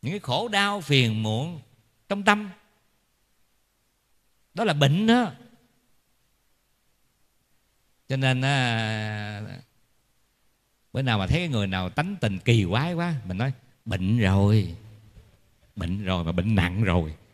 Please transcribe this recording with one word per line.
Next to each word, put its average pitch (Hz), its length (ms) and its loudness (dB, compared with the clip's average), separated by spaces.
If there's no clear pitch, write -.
Những 151 100 -6
cái 202 80 -8
khổ 170 280 -4
đau, 202 320 -2
phiền 127 420 2
muộn 120 380 -4
trong 202 140 -4
tâm, 214 280 2
đó 202 100 -4
là 196 80 0
bệnh 147 340 2
đó. 226 260 4
Cho 135 80 -2
nên 131 260 2
á, 110 1000 -2
bữa 131 100 -2
nào 120 160 2
mà 95 80 0
thấy 131 120 4
cái 175 100 -2
người 110 180 0
nào 92 240 -2
tánh 185 260 -4
tình 101 220 -2
kỳ 117 320 4
quái 151 240 -2
quá, 170 200 -2
mình 90 140 -6
nói, 135 140 -2
"Bệnh 95 340 0
rồi. 98 580 4
Bệnh 92 280 -6
rồi 92 200 -2
mà 82 80 -2
bệnh 90 220 0
nặng 90 280 0
rồi. 85 320 0